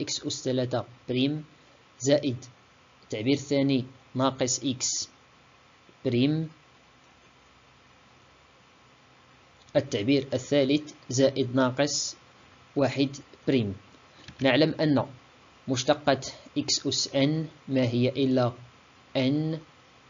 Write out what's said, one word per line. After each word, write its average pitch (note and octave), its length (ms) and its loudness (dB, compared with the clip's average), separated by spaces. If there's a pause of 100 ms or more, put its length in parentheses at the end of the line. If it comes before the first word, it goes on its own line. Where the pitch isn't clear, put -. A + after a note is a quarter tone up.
إكس - 260 -8
أس - 180 -6
ثلاثة B2+ 400 -2 (240)
بريم C#3 360 -2 (560)
زائد C3+ 360 2 (680)
التعبير A#2 320 -2
الثاني C#3 500 0 (300)
ناقص C3 500 -2
إكس - 440 -4 (960)
بريم، D3 460 0 (3250)
التعبير C3 560 2
الثالث C#3+ 600 2 (180)
زائد C3 460 2
ناقص C3 600 0 (600)
واحد C3+ 400 0 (320)
بريم. A2+ 260 2 (640)
نعلم C#3 400 4
أن C#3+ 260 2 (640)
مشتقة C3+ 520 0 (380)
إكس - 280 -2
أس - 280 -4
إن D3+ 320 2 (220)
ما C3 140 2
هي A#2+ 260 2
إلا B2+ 440 2 (640)
إن D3+ 420 0 (520)